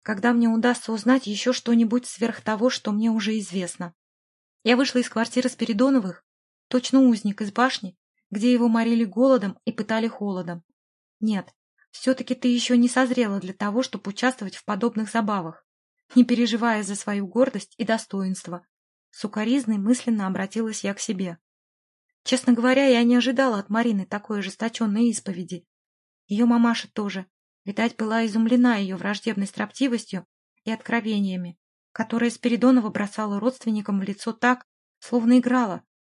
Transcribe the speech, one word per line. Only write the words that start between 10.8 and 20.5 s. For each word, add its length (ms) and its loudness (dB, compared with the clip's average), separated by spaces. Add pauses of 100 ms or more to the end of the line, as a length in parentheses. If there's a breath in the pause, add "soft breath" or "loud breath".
"Нет, 340 -2 (380)
всё-таки 440 -2
ты 140 -2
ещё 260 2
не 140 6
созрела 500 0
для 140 -10
того, 300 -2
чтобы 260 -10
участвовать 460 -4
в 100 -20
подобных 440 -4
забавах, 560 -4 (480)
не 100 8
переживая 600 0
за 120 -8
свою 320 -6
гордость 500 -2
и 80 -4
достоинство". 800 -6 (460)
Сукаризной 640 -2
мысленно 500 0
обратилась 560 -4